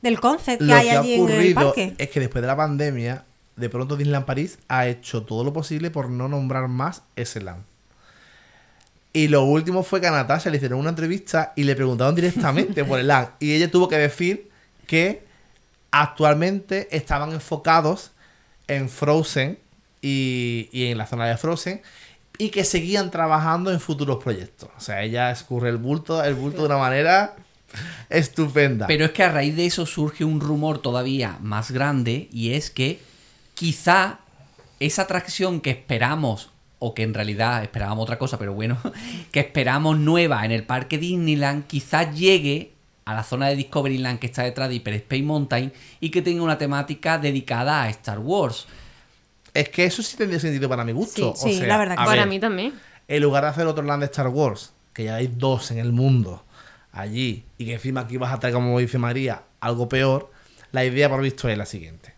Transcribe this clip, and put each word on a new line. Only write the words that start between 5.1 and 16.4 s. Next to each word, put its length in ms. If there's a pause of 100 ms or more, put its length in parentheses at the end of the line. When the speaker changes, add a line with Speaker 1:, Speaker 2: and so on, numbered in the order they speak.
Speaker 2:
todo 200
lo 100
posible 380
por 180
no 180
nombrar 400
más 340 (140)
ese 260
land. 220 (1500)
Y 160
lo 160
último 360
fue 180
que 80
a 40
Natasha 400
le 60
hicieron 220
una 100
entrevista 680
y 80
le 120
preguntaron 380
directamente 720
por 140
el 80
land. 220 (100)
Y 140
ella 180
tuvo 160
que 100
decir 520 (360)
que 380 (680)
actualmente 1040